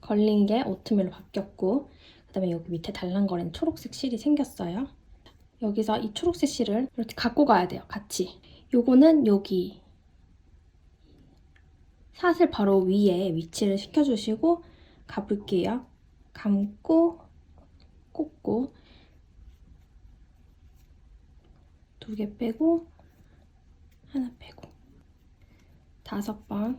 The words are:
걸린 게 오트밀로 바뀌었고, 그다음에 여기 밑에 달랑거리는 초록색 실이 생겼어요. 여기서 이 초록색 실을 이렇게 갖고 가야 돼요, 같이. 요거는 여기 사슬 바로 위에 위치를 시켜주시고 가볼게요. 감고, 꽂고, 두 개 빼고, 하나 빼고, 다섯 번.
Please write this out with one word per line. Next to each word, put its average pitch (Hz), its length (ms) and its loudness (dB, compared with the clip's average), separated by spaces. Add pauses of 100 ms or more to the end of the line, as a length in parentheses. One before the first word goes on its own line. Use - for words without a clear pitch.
걸린 208 460 2
게 220 160 0
오트밀로 190 480 -2
바뀌었고, - 800 -6 (380)
그다음에 185 220 -4
여기 170 200 -6
밑에 165 220 -8
달랑거리는 180 600 -4
초록색 320 420 -6
실이 240 240 -6
생겼어요. 254 680 -2 (760)
여기서 214 360 0
이 214 140 -6
초록색 339 360 -2
실을 240 480 -2
이렇게 226 180 -6
갖고 240 300 2
가야 233 240 4
돼요, - 200 -10
같이. - 520 -8 (340)
요거는 262 520 8
여기 196 540 0 (2250)
사슬 339 360 2
바로 196 300 2
위에 185 540 2
위치를 196 440 -2
시켜주시고 277 840 0 (440)
가볼게요. 208 800 -4 (460)
감고, 214 880 0 (920)
꽂고, 269 600 -6 (3250)
두 220 140 -12
개 208 220 -8
빼고, 320 500 0 (1200)
하나 254 300 -6
빼고, - 300 -20 (1400)
다섯 208 420 -8
번. 214 320 -4